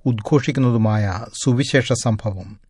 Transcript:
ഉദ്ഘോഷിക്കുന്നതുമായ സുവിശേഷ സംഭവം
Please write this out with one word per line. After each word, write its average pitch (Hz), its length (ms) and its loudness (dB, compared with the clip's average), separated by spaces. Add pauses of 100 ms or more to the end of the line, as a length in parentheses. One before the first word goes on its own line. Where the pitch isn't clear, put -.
ഉദ്ഘോഷിക്കുന്നതുമായ 110 1120 2 (220)
സുവിശേഷ 131 500 2
സംഭവം 104 680 -4 (100)